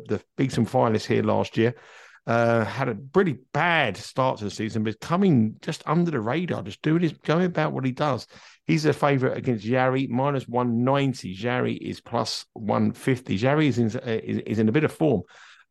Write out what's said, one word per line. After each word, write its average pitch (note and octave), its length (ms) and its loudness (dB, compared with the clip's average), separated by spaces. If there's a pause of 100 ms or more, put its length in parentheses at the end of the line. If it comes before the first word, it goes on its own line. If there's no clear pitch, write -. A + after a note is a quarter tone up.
the G#2 120 -4 (140)
beaten C3 300 0
finalist A#2 400 2
here A2+ 180 0
last G#2 320 0
year, A#2 200 2 (500)
uh, A#2 400 2
had A#2+ 240 -4
a G#2+ 80 -6 (160)
really F#3 240 2 (160)
bad D3 420 2
start C3 440 -2
to G#2+ 60 -8
the F#2+ 60 -6
season, A2 320 -4
but G#2+ 160 -4
coming D#3 600 4
just - 240 -8
under E3+ 240 2
the C#3+ 100 -2
radar, A2+ 440 -4
just G2+ 180 -12
doing E3 220 2
his, D3+ 100 0
going E3+ 320 0
about D#3 260 -2
what C3 140 -4
he B2+ 60 0
does. C3+ 360 -2 (380)
He's D#3 200 0
a D3 80 4
favourite C#3 440 0
against A#2 280 -4
Jarry, B2+ 420 2
minus C3 400 -2
one A#2+ 360 0
ninety. C3+ 500 0
Jarry A#2+ 420 -2
is - 240 -10
plus - 540 -6
one A2 400 0
fifty. - 440 -2
Jarry C#3+ 300 2
is A2+ 100 0
in, A#2 100 2
uh, A2+ 360 -4
is, G#2+ 160 -4
is - 180 -4
in A2 120 4
a - 20 0
bit D3+ 140 2
of - 60 0
form. C3+ 300 0 (500)